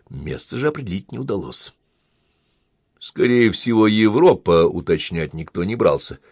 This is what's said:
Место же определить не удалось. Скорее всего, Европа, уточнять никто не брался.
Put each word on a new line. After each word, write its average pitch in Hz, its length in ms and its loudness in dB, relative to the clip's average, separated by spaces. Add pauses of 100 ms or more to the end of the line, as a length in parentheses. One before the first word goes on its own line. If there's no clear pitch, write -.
Место 69 480 -10
же 135 100 -2
определить 127 460 -6
не 120 60 -8
удалось. - 540 -6 (1300)
Скорее 120 520 2
всего, 110 360 2
Европа, 107 800 4
уточнять 82 680 -4
никто 80 300 -8
не 107 120 -4
брался. - 440 0 (120)